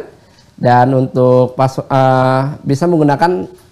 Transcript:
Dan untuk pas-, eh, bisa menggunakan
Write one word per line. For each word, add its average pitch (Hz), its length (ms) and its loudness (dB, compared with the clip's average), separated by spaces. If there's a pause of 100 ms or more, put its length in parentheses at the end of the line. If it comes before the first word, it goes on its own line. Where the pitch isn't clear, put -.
(560)
Dan 123 400 2
untuk 127 640 0
pas-, 131 160 -2
eh, 131 640 0 (220)
bisa 139 240 -2
menggunakan 165 640 0 (200)